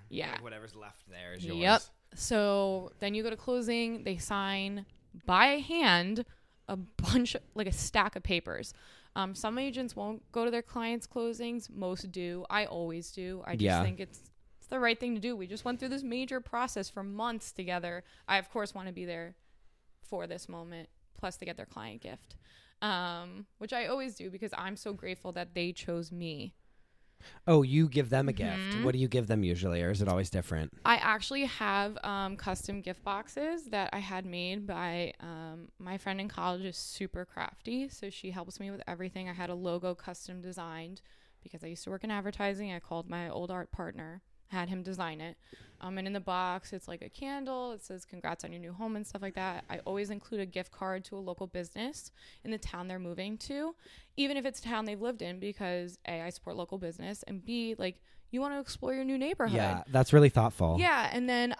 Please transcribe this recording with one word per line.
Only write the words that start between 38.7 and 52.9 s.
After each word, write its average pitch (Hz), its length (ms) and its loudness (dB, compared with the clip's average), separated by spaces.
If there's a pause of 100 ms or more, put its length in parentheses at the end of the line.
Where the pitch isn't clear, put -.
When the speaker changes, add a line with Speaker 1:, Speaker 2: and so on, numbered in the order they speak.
Speaker 1:
with 196 160 -10
everything. 185 420 -6
I 175 40 -6
had 175 180 -6
a 180 40 -4
logo 180 380 0
custom 180 480 -12
designed 175 600 -10 (420)
because 160 200 -16
I 165 40 -8
used 165 160 -10
to 185 80 -8
work 190 120 -8
in 220 60 -2
advertising. 202 600 -2
I 175 80 -6
called 170 280 -6
my 170 220 -4
old 175 220 -4
art 180 200 -6
partner, 165 520 -10 (240)
had 180 220 -2
him 185 120 -4
design 170 400 -4
it. 170 160 -10 (420)
Um, 185 180 -6
and 190 80 -4
in 196 80 -4
the 202 60 -2
box, 185 540 -2
it's, 185 140 -8
like, 170 140 -8
a - 80 -12
candle. 262 600 -6
It 208 100 -10
says, 185 240 -12
"Congrats 170 380 -6
on 165 80 -10
your 175 100 -10
new 175 120 -10
home," 220 220 -6
and 208 120 -6
stuff 196 160 -10
like 190 100 -6
that. 185 340 -4
I 180 120 -6
always 202 320 -4
include 202 300 -6
a 190 40 -4
gift 180 260 -6
card 190 340 -4
to 202 120 -12
a - 20 -8
local 185 280 -8
business 202 640 -8 (320)
in 220 80 -6
the 214 80 -2
town 180 280 -6
they're 185 120 -4